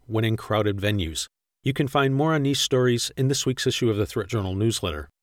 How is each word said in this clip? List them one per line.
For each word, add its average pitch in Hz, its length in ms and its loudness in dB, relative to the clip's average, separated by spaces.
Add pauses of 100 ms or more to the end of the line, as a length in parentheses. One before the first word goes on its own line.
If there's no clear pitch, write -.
when 110 180 0
in 110 100 2
crowded 104 400 0
venues. 95 520 -2 (360)
You 135 80 0
can 139 160 0
find 135 260 2
more 156 200 2
on 147 100 2
these 139 160 0
stories 123 560 2
in 131 140 0
this 135 160 -2
week's 131 220 -2
issue 123 220 0
of 104 60 0
the 110 100 0
Threat 110 220 -4
Journal 95 280 -2
newsletter. 95 520 -2 (160)